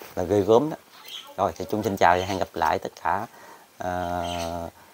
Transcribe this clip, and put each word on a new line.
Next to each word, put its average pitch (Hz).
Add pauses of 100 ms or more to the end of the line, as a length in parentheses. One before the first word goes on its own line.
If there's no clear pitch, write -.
(160)
là 92
ghê 98
gớm 113
đó. 160 (600)
Rồi 98
thì 95
Trung 107
xin 101
chào 90
và 92
hẹn 95
gặp 90
lại 82
tất - (100)
cả, 95 (520)
à, 90 (1040)